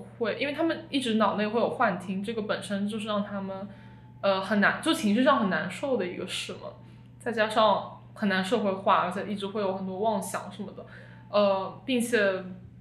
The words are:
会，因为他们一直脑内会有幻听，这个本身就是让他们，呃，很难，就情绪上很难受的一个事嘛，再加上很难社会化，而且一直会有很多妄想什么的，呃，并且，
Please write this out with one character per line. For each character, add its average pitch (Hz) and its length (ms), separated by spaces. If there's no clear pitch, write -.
会， 233 220
因 269 80
为 294 60
他 311 100
们 330 260
一 277 100
直 233 160
脑 202 200
内 208 120
会 226 120
有 202 100
幻 202 300
听， 190 240
这 226 100
个 220 100
本 196 180
身 202 260
就 220 100
是 214 100
让 208 160
他 202 160
们， 190 280
呃， 196 200
很 202 180
难， 185 220
就 320 120
情 208 200
绪 247 100
上 269 160
很 202 100
难 165 200
受 269 260
的 190 120
一 180 80
个 180 100
事 - 280
嘛， - 160
再 240 120
加 214 160
上 220 540
很 214 140
难 190 140
社 226 160
会 202 120
化， 190 300
而 180 100
且 190 160
一 202 80
直 196 120
会 208 140
有 190 140
很 190 100
多 185 140
妄 214 200
想 - 300
什 - 140
么 180 80
的， - 140
呃， 196 560
并 254 140
且， 196 440